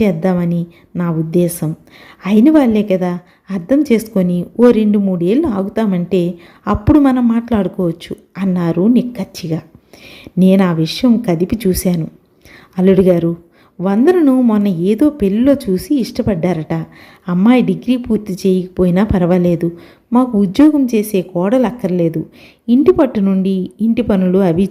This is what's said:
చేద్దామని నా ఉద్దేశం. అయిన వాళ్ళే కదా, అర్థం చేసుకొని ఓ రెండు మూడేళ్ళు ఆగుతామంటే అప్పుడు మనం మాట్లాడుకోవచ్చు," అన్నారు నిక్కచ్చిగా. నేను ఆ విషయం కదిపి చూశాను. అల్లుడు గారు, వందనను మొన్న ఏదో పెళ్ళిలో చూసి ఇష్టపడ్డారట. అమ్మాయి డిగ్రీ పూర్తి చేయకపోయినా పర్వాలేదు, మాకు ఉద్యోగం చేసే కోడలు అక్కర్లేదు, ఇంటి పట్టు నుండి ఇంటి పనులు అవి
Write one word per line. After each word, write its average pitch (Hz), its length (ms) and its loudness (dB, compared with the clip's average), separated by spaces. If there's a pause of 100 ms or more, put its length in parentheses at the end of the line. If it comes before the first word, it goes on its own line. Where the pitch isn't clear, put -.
చేద్దామని 175 640 0 (300)
నా 175 140 -2
ఉద్దేశం. 165 640 -2 (520)
అయిన 220 240 4
వాళ్ళే 240 320 2
కదా, 180 360 -2 (320)
అర్థం 196 420 -2
చేసుకొని 180 520 -2 (160)
ఓ 240 100 6
రెండు 214 280 0
మూడేళ్ళు 196 480 0
ఆగుతామంటే 190 880 -2 (320)
అప్పుడు 302 320 2
మనం 254 300 2
మాట్లాడుకోవచ్చు," 190 880 -4 (220)
అన్నారు 180 480 -2
నిక్కచ్చిగా. 190 760 -2 (800)
నేను 190 260 4
ఆ 175 80 0
విషయం 165 440 0 (120)
కదిపి 185 300 -2 (100)
చూశాను. 175 400 -2 (680)
అల్లుడు 185 220 4
గారు, 170 360 2 (440)
వందనను 262 600 2
మొన్న 214 280 2
ఏదో 202 420 0
పెళ్ళిలో 240 420 0
చూసి 254 480 -2
ఇష్టపడ్డారట. 175 840 -4 (440)
అమ్మాయి 214 340 2
డిగ్రీ 190 340 -2
పూర్తి 214 380 -6
చేయకపోయినా 185 720 0
పర్వాలేదు, 175 680 0 (400)
మాకు 247 260 0
ఉద్యోగం 277 480 2
చేసే 208 360 -2
కోడలు 202 440 0
అక్కర్లేదు, 170 600 -4 (420)
ఇంటి 277 240 4
పట్టు 269 280 0
నుండి 190 500 -2 (100)
ఇంటి 226 220 0
పనులు 190 360 0
అవి 185 320 2